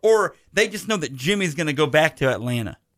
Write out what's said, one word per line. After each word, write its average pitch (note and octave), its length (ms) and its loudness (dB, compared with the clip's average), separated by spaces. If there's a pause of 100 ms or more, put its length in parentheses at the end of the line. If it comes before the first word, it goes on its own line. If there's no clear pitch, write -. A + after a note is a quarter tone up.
or G#3+ 320 2 (160)
they A3 160 2
just G3 200 -10
know G#3+ 100 0
that C#3 180 -8
Jimmy's E3+ 400 -2
gonna D3+ 180 -4
go D3 140 2
back D#3 300 2
to C3+ 120 2
Atlanta. A#2 480 -4 (200)